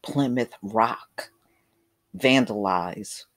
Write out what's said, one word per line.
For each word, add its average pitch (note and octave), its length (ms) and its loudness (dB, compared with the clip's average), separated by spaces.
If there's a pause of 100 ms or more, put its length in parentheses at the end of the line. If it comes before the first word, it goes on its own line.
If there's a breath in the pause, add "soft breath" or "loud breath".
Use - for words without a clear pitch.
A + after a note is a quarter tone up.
Plymouth B2+ 500 0 (100)
Rock A2+ 680 -2 (840)
vandalized G2+ 1080 0 (120)